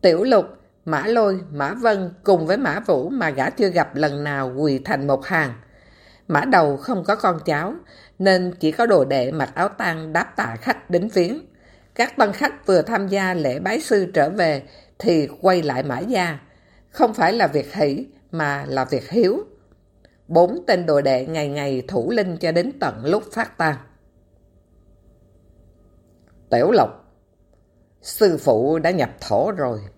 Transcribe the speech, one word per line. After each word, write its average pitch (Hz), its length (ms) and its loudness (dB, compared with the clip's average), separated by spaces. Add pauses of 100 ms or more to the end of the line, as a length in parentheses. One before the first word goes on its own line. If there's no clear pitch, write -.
Tiểu 180 220 6
Lục, 240 220 4 (400)
Mã 156 220 -2
Lôi, 214 320 2 (120)
Mã 143 220 -4
Vân 208 400 -2 (100)
cùng 175 240 4
với 190 100 2
Mã 202 220 -2
Vũ 165 300 0
mà 233 200 -2
gã 135 200 -2
chưa 202 200 0
gặp 170 260 0
lần 143 280 -2
nào 139 340 -4
quỳ 143 280 0
thành 139 220 -2
một 139 180 0
hàng. 156 280 -2 (720)
Mã 160 180 0
Đầu 165 320 4
không 190 260 -4
có 202 120 0
con 185 300 0
cháu, 165 280 -2 (460)
nên 185 400 2
chỉ 156 120 2
có 233 140 0
đồ 185 200 4
đệ 135 260 0
mặc 147 240 0
áo 185 140 0
tang 160 440 -6
đáp 170 220 -2
tạ - 260 -4
khách - 280 -4
đến 175 240 0
viếng. 202 280 0 (540)
Các - 220 -2
tân 214 160 4
khách - 320 -4
vừa 185 160 4
tham 208 260 -2
gia 190 260 -2
lễ 143 260 -2
bái 208 200 -4
sư 196 340 0
trở 147 160 2
về 165 340 0 (360)
thì 160 280 2 (140)
quay 185 200 4
lại 135 220 -2
Mã 135 160 -6
gia. 180 400 -4 (500)
Không 233 240 0
phải 170 200 2
là 220 140 2
việc 143 280 -2
hỷ 151 300 -2 (260)
mà 143 360 -4
là 135 180 -2
việc 131 240 -6
hiếu. 226 340 0 (840)
Bốn 180 400 2
tên 180 180 2
đồ 147 160 4
đệ 135 240 0
ngày 151 220 -4
ngày 139 400 -4
thủ 170 240 -2
linh 190 260 -2
cho 165 140 -2
đến 175 280 0
tận 117 260 -4
lúc 185 260 0
phát - 260 -6
tang. 156 180 0 (2750)
"Tiểu 131 220 4
Lục, 156 180 4 (1120)
sư 185 360 2
phụ 135 420 2
đã 165 120 0
nhập 156 180 0 (120)
thổ 131 300 0
rồi. 131 280 -4 (180)